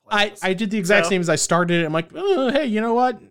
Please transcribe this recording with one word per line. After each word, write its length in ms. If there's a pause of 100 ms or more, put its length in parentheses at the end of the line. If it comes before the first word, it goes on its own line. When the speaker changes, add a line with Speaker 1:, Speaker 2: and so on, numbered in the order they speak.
Speaker 1:
play 60
Speaker 2:
I, 200
Speaker 1:
this." 140
Speaker 2:
I 120
did 160
the 80
exact 260
Speaker 1:
So 60
Speaker 2:
same 100
as 80
I 60
started 480
it. 20
I'm 80
like, 220
"Oh, 340
hey, 160
you 160
know 140
what? 240 (120)